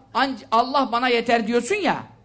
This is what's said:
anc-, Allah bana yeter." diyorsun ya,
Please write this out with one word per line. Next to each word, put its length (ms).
anc-, 360
Allah 420
bana 160
yeter." 380
diyorsun 280
ya, 280